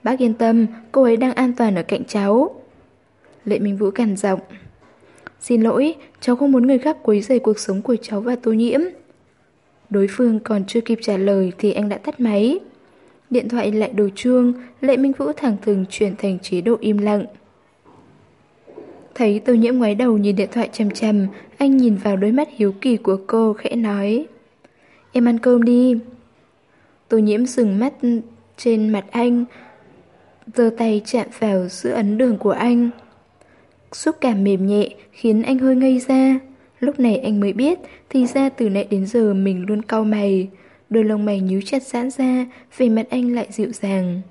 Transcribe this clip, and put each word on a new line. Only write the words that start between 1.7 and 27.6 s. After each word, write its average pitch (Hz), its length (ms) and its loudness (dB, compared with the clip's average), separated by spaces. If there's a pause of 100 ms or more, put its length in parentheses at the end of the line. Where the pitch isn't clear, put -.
ở 170 80 -2
cạnh - 220 -4
cháu." 214 560 0 (840)
Lệ - 140 -2
Minh 202 180 -2
Vũ 202 140 0
gằn 208 260 -2
giọng. 190 240 -2 (1000)
"Xin 233 220 2
lỗi, 269 320 0 (260)
cháu 247 160 0
không 277 160 2
muốn 247 140 4
người 269 120 4
khác 302 240 -2
quấy 208 180 2
rầy 247 180 0
cuộc 214 200 0
sống 196 240 -4
của 233 140 0
cháu 220 240 -6
và 240 160 -4
Tô 233 160 -2
Nhiễm." 233 280 2 (1080)
Đối 202 200 2
phương 226 300 0
còn 208 240 -4
chưa 233 160 -2
kịp 226 220 -4
trả 202 140 -2
lời 190 420 0
thì 208 140 0
anh 208 160 -4
đã 202 80 -6
tắt - 240 -10
máy. 226 380 0 (720)
Điện 240 180 0
thoại 220 240 -2
lại 214 200 0
đổ 202 220 0
chuông, 247 380 2 (280)
Lệ 269 160 2
Minh 269 220 2
Vũ 285 140 -4
thẳng 269 320 -2
thừng 196 260 0
chuyển 202 260 -2
thành 190 220 -4
chế 180 220 -4
độ 226 200 0
im 208 180 0
lặng. 208 260 0 (1900)
Thấy 214 300 0
Tô 254 100 4
Nhiễm 233 220 2
ngoái 220 180 0
đầu 226 240 2
nhìn 202 180 0
điện 190 160 -2
thoại 233 200 -2
chằm 208 180 -2
chằm, 208 360 0 (320)
anh 277 180 4
nhìn 240 200 4
vào 196 200 -2
đôi 202 160 2
mắt 294 240 0
hiếu 202 240 0
kỳ 254 160 2
của 190 300 0
cô 226 260 2
khẽ - 240 -6
nói. 214 500 -2 (840)
"Em 240 160 4
ăn 233 100 2
cơm 247 240 4
đi." 240 360 4 (1080)
Tô 226 100 2
Nhiễm 214 280 2
dừng 220 320 0